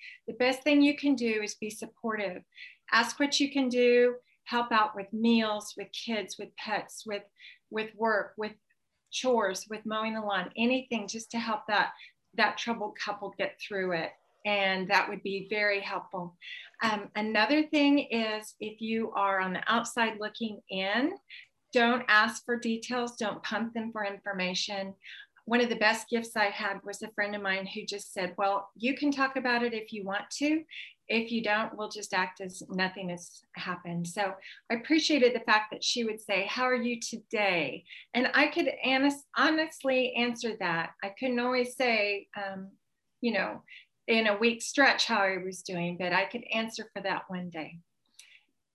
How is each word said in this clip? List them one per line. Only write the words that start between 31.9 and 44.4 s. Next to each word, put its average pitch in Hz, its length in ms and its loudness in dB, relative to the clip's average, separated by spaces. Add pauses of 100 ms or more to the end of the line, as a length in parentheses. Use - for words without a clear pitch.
act 190 260 -2
as 185 280 -12
nothing 185 400 -2
has - 340 -12 (120)
happened." 175 520 -6
So 196 260 -2 (380)
I 233 40 0
appreciated 254 600 4
the 226 60 -2
fact 214 300 4
that - 120 -10
she 240 220 0
would 220 140 -4
say, 196 280 -2
"How 247 160 -2
are 254 100 2
you 240 260 0
today?" 190 840 -2 (320)
And 254 180 2
I 285 140 6
could 294 240 0 (120)
honest-, 269 440 2 (100)
honestly 269 800 2
answer 233 440 -2
that. 165 340 -2 (100)
I 196 60 -4 (100)
couldn't 254 200 0
always 247 360 0
say, 208 600 0
um, 196 360 -8 (500)
you 233 120 0
know, 190 280 -2 (460)
in 226 180 4
a 202 120 4
week 233 260 2